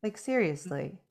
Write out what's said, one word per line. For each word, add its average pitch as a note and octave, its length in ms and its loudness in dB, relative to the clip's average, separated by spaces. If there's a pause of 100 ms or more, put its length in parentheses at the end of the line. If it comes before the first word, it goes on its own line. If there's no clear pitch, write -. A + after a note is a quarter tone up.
Like, G#3+ 160 -2
seriously. D#3+ 800 0 (120)